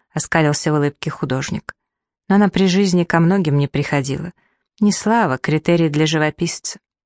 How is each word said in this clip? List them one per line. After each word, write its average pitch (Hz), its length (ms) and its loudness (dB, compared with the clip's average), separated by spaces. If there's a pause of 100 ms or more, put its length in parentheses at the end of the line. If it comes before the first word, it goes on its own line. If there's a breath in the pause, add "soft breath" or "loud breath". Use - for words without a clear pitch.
(140)
оскалился 151 600 0
в 151 40 2
улыбке 143 340 -2
художник. 135 640 -6 (540)
Но 196 80 4
она 202 120 6
при 190 180 2
жизни 180 380 2
ко 170 160 0
многим 165 380 2
не 143 80 0
приходила. 143 680 -4 (480)
Не 208 120 2
слава, 208 460 0
критерий 160 500 0
для 151 180 0
живописца. 151 720 -4 (280)